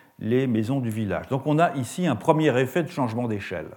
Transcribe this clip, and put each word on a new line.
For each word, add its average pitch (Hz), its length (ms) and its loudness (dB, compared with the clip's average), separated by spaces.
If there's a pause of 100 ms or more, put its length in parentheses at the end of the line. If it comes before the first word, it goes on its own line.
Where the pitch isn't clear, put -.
(200)
les 123 260 0
maisons 117 320 0
du 120 120 -2
village. 101 360 -4
Donc - 180 -4
on 151 140 2
a 170 160 4
ici 143 320 -4
un 131 100 0
premier 151 400 4
effet 135 280 2
de 139 40 -6
changement 123 380 -2
d'échelle, 95 500 -6